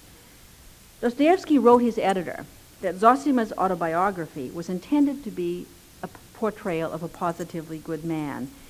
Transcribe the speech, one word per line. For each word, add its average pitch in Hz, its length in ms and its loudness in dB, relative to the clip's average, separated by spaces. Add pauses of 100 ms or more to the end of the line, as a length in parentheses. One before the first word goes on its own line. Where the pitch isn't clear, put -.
(1000)
Dostoevsky 294 560 4
wrote 240 220 8
his 233 180 0
editor 185 480 -2 (360)
that 180 140 -4
Zosima's 240 580 4
autobiography 170 1000 -2
was 170 180 -8
intended 277 540 0
to 208 80 -10
be 180 340 -6 (380)
a - 40 -8
p-, - 60 -20 (220)
portrayal 190 560 -4
of 165 100 -8
a 170 60 -6
positively 165 720 -6
good 156 260 -8
man. 147 440 -6 (200)